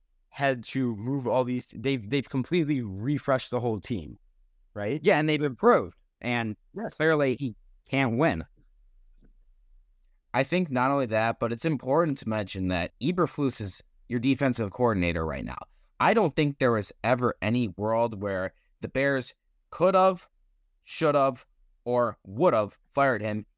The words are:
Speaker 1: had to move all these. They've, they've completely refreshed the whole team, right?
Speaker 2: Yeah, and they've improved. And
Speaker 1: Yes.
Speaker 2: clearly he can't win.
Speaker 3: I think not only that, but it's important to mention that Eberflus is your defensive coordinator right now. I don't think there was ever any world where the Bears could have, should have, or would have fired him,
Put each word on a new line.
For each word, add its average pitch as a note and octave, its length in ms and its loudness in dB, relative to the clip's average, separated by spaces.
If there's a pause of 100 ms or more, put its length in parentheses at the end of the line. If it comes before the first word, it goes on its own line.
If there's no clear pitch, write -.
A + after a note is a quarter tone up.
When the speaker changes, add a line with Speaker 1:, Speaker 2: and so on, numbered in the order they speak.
(300)
Speaker 1:
had C3+ 340 -2
to B2 320 -2
move B2 320 -4
all B2 160 2
these. B2 320 -6
They've, A2+ 340 -4
they've C3+ 180 0
completely C#3+ 540 0
refreshed B2 680 -2
the B2 80 0
whole A2+ 220 -2
team, F2 360 -6 (560)
right? A2 300 -4
Speaker 2:
Yeah, E3 160 4
and D3+ 80 0
they've D3+ 160 0
improved. C#3 540 2 (260)
And A#2 320 -4 (200)
Speaker 1:
Yes. G3 220 -10
Speaker 2:
clearly D3 420 2
he B2+ 160 -4 (340)
can't C3 280 0
win. A#2+ 260 2 (1900)
Speaker 3:
I C3 80 2
think F3 260 -2
not B2+ 220 0
only C#3 160 0
that, A2 320 0
but A2+ 120 -2
it's A#2+ 140 -4
important D3 540 0
to - 100 -8
mention G2 380 -4
that F2 240 -2 (100)
Eberflus D3 580 -2
is G2 220 -8 (260)
your B2 120 -4
defensive B2+ 520 0
coordinator F2 540 0
right C#2 180 -6
now. B1+ 140 -10 (420)
I E3+ 140 4
don't G3+ 220 2
think D3 240 0
there B2 140 4
was G#2+ 180 -2 (120)
ever B2 380 2
any A2+ 280 0
world A2 520 -2
where F#2+ 320 -4 (280)
the G#2 60 -6
Bears C3+ 460 -2 (380)
could F#3 240 2
have, F#3 320 4 (560)
should D3 320 0
have, C3+ 280 2 (420)
or A#2+ 420 0
would C3 260 2
have G#2+ 240 0 (160)
fired C3 300 2
him, G#2+ 220 -4 (120)